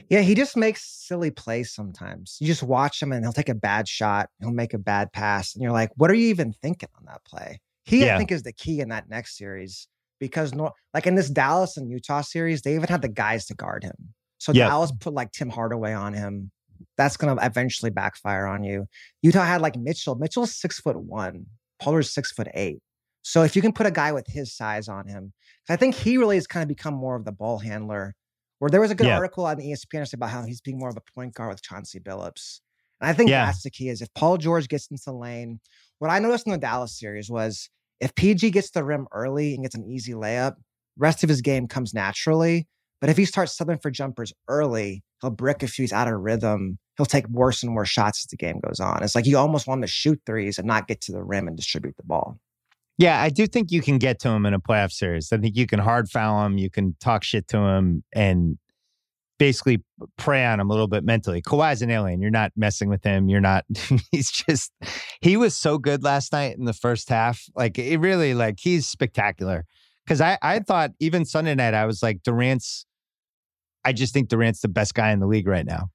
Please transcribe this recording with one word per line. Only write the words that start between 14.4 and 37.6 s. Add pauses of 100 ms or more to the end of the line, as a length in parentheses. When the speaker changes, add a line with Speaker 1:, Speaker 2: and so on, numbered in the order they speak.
Speaker 1:
So
Speaker 2:
Yeah.
Speaker 1:
Dallas
put,
like,
Tim
Hardaway
on
him. (460)
That's
gonna (100)
eventually
backfire
on
you. (340)
Utah
had,
like,
Mitchell.
Mitchell's
six-foot-one. (340)
Paul
George's
six-foot-eight. (440)
So
if
you
can
put
a
guy
with
his
size
on
him, (340)
'cause
I
think
he
really
has
kinda
become
more
of
the
ball
handler. (440)
Where
there
was
a
good
Speaker 2:
Yeah.
Speaker 1:
article
on
E
S
P
N
about
how
he's
being
more
of
a (120)
point
guard
with
Chauncey
Billups. (400)
And
I
think
Speaker 2:
Yeah.
Speaker 1:
that's
the
key
is
if
Paul
George
gets
into
the
lane, (400)
what
I
noticed
in
the
Dallas
series
was (300)